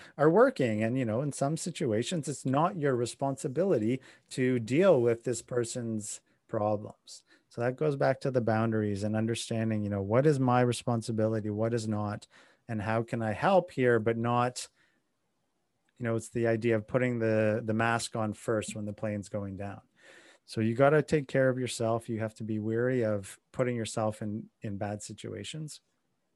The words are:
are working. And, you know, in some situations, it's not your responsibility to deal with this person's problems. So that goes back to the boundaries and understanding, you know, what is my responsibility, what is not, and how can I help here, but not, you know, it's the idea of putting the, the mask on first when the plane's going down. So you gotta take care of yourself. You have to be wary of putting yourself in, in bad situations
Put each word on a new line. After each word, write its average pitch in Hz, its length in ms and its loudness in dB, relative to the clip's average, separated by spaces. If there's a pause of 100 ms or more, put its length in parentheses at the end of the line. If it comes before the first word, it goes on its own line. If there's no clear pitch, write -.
(180)
are 147 120 6
working. 147 540 4
And, 117 140 0
you 135 60 0
know, 113 180 0
in 147 120 -4
some 151 240 -2
situations, 143 720 -2
it's - 160 -10
not 160 340 0
your 139 160 2
responsibility 131 1040 0 (300)
to 127 300 0
deal 135 420 4
with 117 240 2
this 120 160 -2
person's 113 800 -4 (260)
problems. 104 760 -4 (260)
So - 120 -8
that 127 140 0
goes 151 200 0
back 135 260 2
to 139 100 -2
the 127 100 2
boundaries 110 600 0
and 107 120 -2
understanding, 113 680 -2
you 101 60 -4
know, 101 120 -2
what 117 260 2
is 143 120 4
my 123 220 4
responsibility, 113 880 0
what 113 240 -2
is 110 140 -2
not, 104 400 -4 (420)
and 110 120 -4
how 110 220 0
can 117 180 -6
I 110 120 -2
help 175 380 2
here, 123 280 4
but 113 180 0
not, 120 500 0 (1300)
you 120 80 -6
know, 113 100 0
it's 110 140 -4
the 117 180 0
idea 113 280 2
of 107 120 -2
putting 123 320 0
the, 110 460 2
the 110 80 -2
mask 117 420 0
on 107 180 -2
first 107 420 -4
when 104 100 -8
the 104 80 -8
plane's 104 360 -6
going 98 280 -8
down. 101 240 -10 (640)
So - 160 -4
you 113 140 2
gotta 143 260 6
take 143 260 0
care 131 220 4
of 127 100 0
yourself. 117 480 -2
You 113 120 -4
have 110 160 -6
to - 80 -12
be 107 160 -4
wary 117 440 0
of 104 340 -4 (140)
putting 123 240 -2
yourself 110 460 -4
in, 107 220 -6 (180)
in 101 160 -6
bad 104 240 -6
situations 110 800 -12 (540)